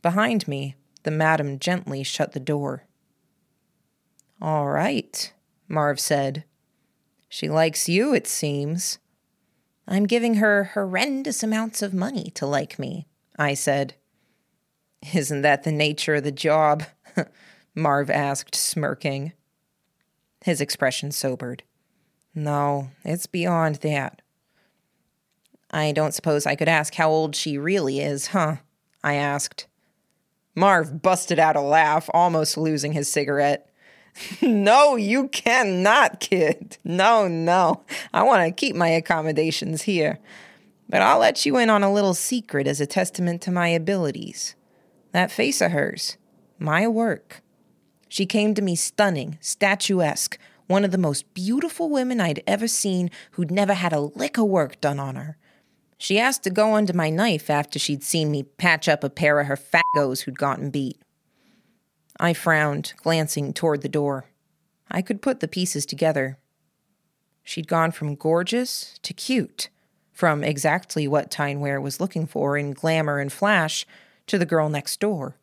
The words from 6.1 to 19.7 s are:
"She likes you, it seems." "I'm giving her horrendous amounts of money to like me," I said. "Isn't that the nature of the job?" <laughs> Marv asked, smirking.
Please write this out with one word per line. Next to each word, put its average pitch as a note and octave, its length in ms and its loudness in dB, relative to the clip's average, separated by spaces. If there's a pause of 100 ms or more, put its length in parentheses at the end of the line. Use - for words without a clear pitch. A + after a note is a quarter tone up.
"She - 200 -8
likes D#3+ 400 0
you, A3 240 2
it G#3 140 0
seems." D3 720 -4 (880)
"I'm G3 220 0
giving A#3 260 2
her G#3 300 4 (100)
horrendous A3+ 720 -2
amounts A3 380 -4
of G3 120 -4
money F#3+ 400 -4
to C#3 120 -6
like C#3+ 340 -4
me," C3+ 260 -8 (320)
I D3 160 0
said. C#3 400 -2 (1200)
"Isn't C#3+ 280 0
that C#3+ 200 4
the D#3+ 100 -2
nature D3+ 440 0
of C#3 80 -2
the D3 80 -4
job?" D3+ 500 2 (340)
<laughs> - 80 -2 (500)
Marv C#3+ 360 0
asked, C#3 460 -2
smirking. C#3 760 -4 (1120)